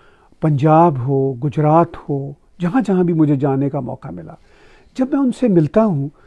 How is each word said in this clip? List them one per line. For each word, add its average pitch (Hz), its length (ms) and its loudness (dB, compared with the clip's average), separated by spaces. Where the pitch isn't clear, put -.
पंजाब 156 560 4
हो, 135 400 -2
गुजरात 156 600 2
हो, 143 380 -8
जहाँ 175 220 0
जहाँ 185 220 0
भी 170 80 0
मुझे 151 240 2
जाने 139 340 -2
का 143 100 -6
मौका 131 300 -12
मिला, 165 260 -16
जब 262 180 -2
मैं 277 60 0
उनसे 254 280 0
मिलता 175 340 0
हूँ 147 280 -2